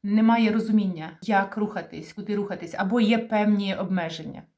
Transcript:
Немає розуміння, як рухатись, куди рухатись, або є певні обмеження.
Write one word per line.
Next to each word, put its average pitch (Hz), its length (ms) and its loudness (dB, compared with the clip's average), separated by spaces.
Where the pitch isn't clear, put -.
Немає 220 480 4
розуміння, 196 680 0
як 196 360 0
рухатись, 180 560 -6
куди 208 220 -6
рухатись, 196 420 -6
або 202 240 2
є 226 160 6
певні 208 580 2
обмеження. 165 680 -6